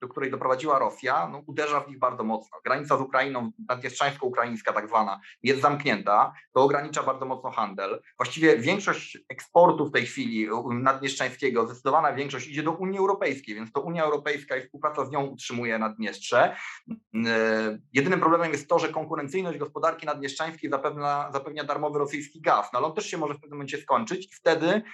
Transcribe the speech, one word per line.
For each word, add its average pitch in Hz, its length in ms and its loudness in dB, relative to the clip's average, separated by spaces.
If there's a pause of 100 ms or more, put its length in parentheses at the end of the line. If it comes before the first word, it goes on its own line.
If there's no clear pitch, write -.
do 127 60 -10
której 131 240 -4
doprowadziła 131 480 2
Rosja, 131 480 0
no, 147 180 -12
uderza 147 340 -2
w 135 80 -8
nich 135 120 -18
bardzo 123 240 0
mocno. 110 420 -4
Granica 143 320 2
z 135 40 0
Ukrainą, 131 500 0 (180)
naddniestrzańsko-ukraińska 123 1040 -2
tak 107 140 -2
zwana, 107 320 2 (240)
jest 131 180 2
zamknięta. 123 720 4 (200)
To 131 100 6
ogranicza 147 400 2
bardzo 131 220 -2
mocno 127 260 -8
handel. 98 500 -4 (160)
Właściwie 156 400 4
większość 170 600 -2 (120)
eksportu 165 560 6
w - 60 -6
tej 123 140 2
chwili, 113 460 -2
u-, 120 220 -2
naddniestrzańskiego, 127 920 0
zdecydowana 139 480 2
większość 139 340 -6
idzie 147 160 -6
do 156 80 0
Unii 190 280 -4
Europejskiej, 180 560 0
więc 110 160 -10
to 139 100 -2
Unia 165 220 -2
Europejska 147 540 -2
i 131 40 -4
współpraca 143 440 -4
z 131 60 -12
nią 143 140 0
utrzymuje 120 540 -4
Naddniestrze. 110 760 2 (580)
Mm, 117 140 -2
e, 110 520 2 (140)
jedynym 139 260 2
problemem 165 320 4
jest 139 180 -6
to, 170 100 4
że 156 100 0
konkurencyjność 160 680 -4
gospodarki 156 480 -2
naddniestrzańskiej 147 640 -6
zapewnia, 143 640 -2
zapewnia 147 300 -6
darmowy 147 360 -2
rosyjski 147 420 -6
gaz, 139 320 2
no, 123 60 0
ale 151 80 2
on 160 60 -4
też 208 120 -4
się 180 120 -6
może 147 160 -4
w 143 60 -12
pewnym 147 180 -16
momencie 143 200 -8
skończyć 135 480 0
i - 100 -20
wtedy 170 460 4 (120)